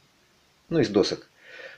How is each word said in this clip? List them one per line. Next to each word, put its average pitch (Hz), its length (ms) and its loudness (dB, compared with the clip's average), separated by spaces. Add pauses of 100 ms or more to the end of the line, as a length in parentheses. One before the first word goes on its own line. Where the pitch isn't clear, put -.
(680)
ну, 165 100 0
из 110 100 2
досок. - 400 0 (480)